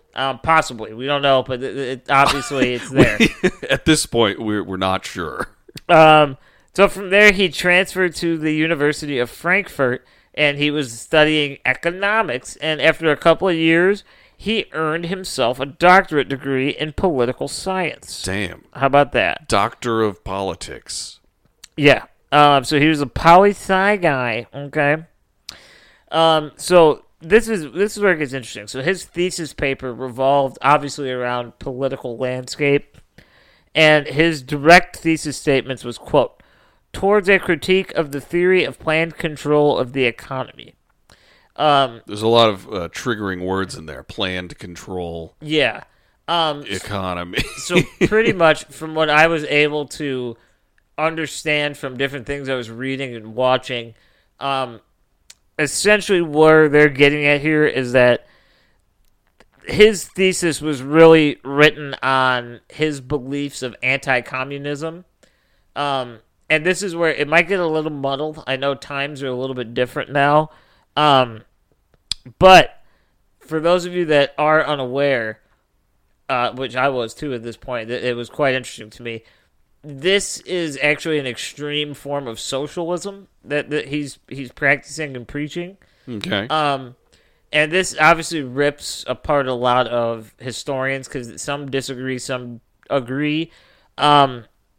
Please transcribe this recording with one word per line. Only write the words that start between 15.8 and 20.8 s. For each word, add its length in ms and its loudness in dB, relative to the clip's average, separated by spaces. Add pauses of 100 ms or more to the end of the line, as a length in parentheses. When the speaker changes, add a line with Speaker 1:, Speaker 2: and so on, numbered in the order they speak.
Speaker 1:
degree 400 -2
in 240 -6
political 540 -2
science. 720 -8
Speaker 2:
Damn. 420 -6 (100)
Speaker 1:
How 120 -2
about 260 2
that? 360 -2
Speaker 2:
Doctor 540 0
of 220 -4
politics. 960 -10 (560)